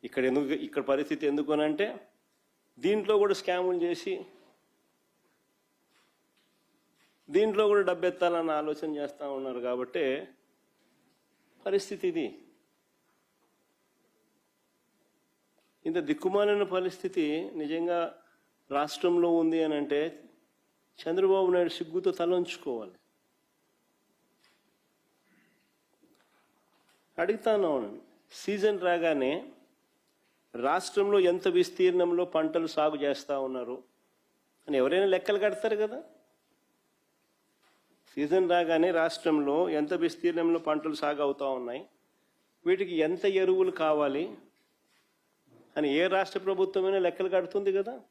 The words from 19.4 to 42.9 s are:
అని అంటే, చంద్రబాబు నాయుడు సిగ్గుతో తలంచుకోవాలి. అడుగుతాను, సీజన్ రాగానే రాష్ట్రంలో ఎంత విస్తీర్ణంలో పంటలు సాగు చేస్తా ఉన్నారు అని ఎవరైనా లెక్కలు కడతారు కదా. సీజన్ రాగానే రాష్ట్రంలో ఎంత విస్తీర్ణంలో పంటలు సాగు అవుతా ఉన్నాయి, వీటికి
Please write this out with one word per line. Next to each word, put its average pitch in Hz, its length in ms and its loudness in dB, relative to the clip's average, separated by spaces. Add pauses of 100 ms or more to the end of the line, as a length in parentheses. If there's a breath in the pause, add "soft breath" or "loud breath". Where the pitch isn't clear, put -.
అని 156 100 0
అంటే, 147 500 -2 (720)
చంద్రబాబు 190 520 2
నాయుడు 180 180 4
సిగ్గుతో 175 420 -4
తలంచుకోవాలి. 170 840 -2 (4000)
అడుగుతాను, 175 840 0 (320)
సీజన్ 202 480 0
రాగానే 170 720 0 (1120)
రాష్ట్రంలో 190 580 2
ఎంత 180 280 2
విస్తీర్ణంలో 180 760 2
పంటలు 165 420 -2
సాగు 156 300 0
చేస్తా 139 420 -2
ఉన్నారు 127 460 -8 (840)
అని 143 100 0
ఎవరైనా 160 280 2
లెక్కలు 190 320 0
కడతారు 208 380 0
కదా. 214 260 -4 (2000)
సీజన్ 170 360 2
రాగానే 170 400 4
రాష్ట్రంలో 160 800 2
ఎంత 151 260 -2
విస్తీర్ణంలో 165 640 0
పంటలు 156 360 -2
సాగు 147 280 -2
అవుతా 143 240 -2
ఉన్నాయి, 127 400 -6 (800)
వీటికి 185 280 0